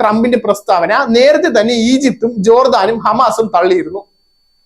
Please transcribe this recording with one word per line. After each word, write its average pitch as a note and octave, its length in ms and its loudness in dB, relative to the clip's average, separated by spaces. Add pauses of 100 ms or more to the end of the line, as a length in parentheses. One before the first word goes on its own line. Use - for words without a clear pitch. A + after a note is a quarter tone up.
ട്രംപിന്റെ A3+ 440 0
പ്രസ്താവന G3 480 -2 (220)
നേരത്തെ D4+ 420 2
തന്നെ A3+ 180 0 (180)
ഈജിപ്തും B3 380 -2 (160)
ജോർദാനും A#3 600 2
ഹമാസും A3+ 500 0
തള്ളിയിരുന്നു. F#3 460 -2 (640)